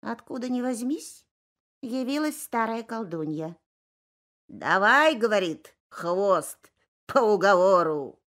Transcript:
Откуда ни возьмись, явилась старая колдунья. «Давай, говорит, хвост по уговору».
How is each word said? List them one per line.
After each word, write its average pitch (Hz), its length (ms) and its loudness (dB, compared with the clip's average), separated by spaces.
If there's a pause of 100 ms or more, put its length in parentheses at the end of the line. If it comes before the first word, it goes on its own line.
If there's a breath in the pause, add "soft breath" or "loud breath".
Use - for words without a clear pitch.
Откуда 240 480 -8
ни 247 120 -2
возьмись, 254 640 -6 (560)
явилась 262 600 -4
старая 226 420 -4
колдунья. 165 720 -8 (920)
«Давай, 226 680 2
говорит, 202 600 -2 (140)
хвост 180 800 -2 (340)
по - 140 2
уговору». 185 1000 4 (120)